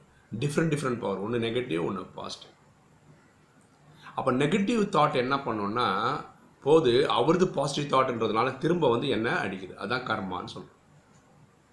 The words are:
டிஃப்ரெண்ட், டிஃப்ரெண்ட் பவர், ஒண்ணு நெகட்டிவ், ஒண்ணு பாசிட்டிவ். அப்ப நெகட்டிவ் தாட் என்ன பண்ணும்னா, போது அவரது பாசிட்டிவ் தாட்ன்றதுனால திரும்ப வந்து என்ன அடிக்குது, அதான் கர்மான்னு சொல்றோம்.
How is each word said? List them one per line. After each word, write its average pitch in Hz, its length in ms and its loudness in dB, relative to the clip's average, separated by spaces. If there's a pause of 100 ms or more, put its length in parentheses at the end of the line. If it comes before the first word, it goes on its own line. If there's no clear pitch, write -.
(320)
டிஃப்ரெண்ட், 147 400 0
டிஃப்ரெண்ட் 139 300 -2
பவர், 98 220 -2
ஒண்ணு 117 160 -2
நெகட்டிவ், 113 440 -2
ஒண்ணு 98 180 -4 (120)
பாசிட்டிவ். - 380 -14 (1600)
அப்ப 131 160 0
நெகட்டிவ் 196 580 2
தாட் 147 260 4
என்ன 131 200 0
பண்ணும்னா, 113 500 -2 (760)
போது 143 280 6 (180)
அவரது 151 380 4
பாசிட்டிவ் 143 460 -4
தாட்ன்றதுனால 120 640 2
திரும்ப 156 320 2
வந்து 123 200 2
என்ன 110 200 0 (140)
அடிக்குது, 95 340 -8
அதான் 123 300 -4
கர்மான்னு 98 460 -6
சொல்றோம். - 280 -18 (920)